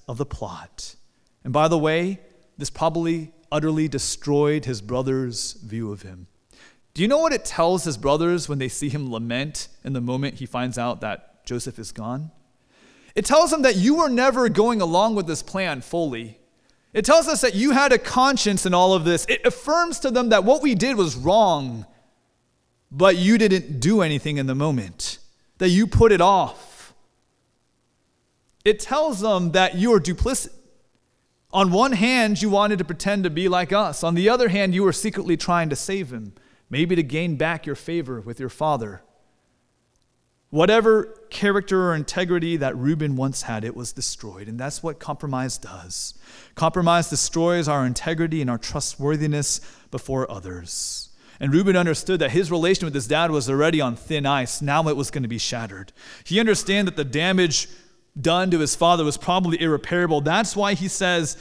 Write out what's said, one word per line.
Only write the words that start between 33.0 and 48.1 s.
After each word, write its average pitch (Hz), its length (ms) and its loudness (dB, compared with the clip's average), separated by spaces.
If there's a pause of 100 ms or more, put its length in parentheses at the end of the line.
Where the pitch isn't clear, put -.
to 180 60 0
be 165 180 -2
like 180 240 0
us. 190 320 0
On 170 120 0
the 180 120 4
other 240 220 4
hand, 190 240 0
you 190 100 2
were 185 100 4
secretly 180 440 -2
trying 170 320 0
to 139 60 -4
save 190 360 -6
him, 110 220 -12 (360)
maybe 170 260 0
to 165 80 2
gain 160 320 -2
back 160 300 -2
your 143 100 -6
favor 131 460 -6
with 113 180 -12
your 127 100 -6
father. 117 520 -4 (1500)
Whatever 214 540 4 (240)
character 196 600 0
or 165 60 0
integrity 170 600 -2
that 135 180 -2
Reuben 147 400 0
once 131 280 -4
had, 110 200 -6
it 113 120 -8
was 117 180 -10
destroyed. 101 540 -10
And 113 120 -10
that's 135 220 -8
what 160 180 -8
compromise 135 600 -6
does. - 560 -12 (400)
Compromise 170 540 2
destroys 165 580 0
our 143 180 0
integrity 160 560 -2